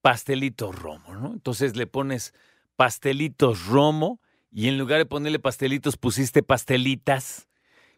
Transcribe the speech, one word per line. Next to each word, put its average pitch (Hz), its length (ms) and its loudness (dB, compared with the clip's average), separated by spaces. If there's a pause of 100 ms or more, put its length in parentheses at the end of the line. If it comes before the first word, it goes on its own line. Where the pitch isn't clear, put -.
Pastelitos 123 760 0
Romo, 82 380 -14
¿no? 139 180 -8
Entonces 131 420 -2
le 120 120 -4
pones 135 480 -6 (400)
Pastelitos 131 880 0
Romo 151 560 2 (300)
y 107 160 -2
en 135 100 0
lugar 135 220 0
de 160 80 2
ponerle 147 320 -4
pastelitos 135 580 -2
pusiste 127 460 0
pastelitas 131 1040 0 (500)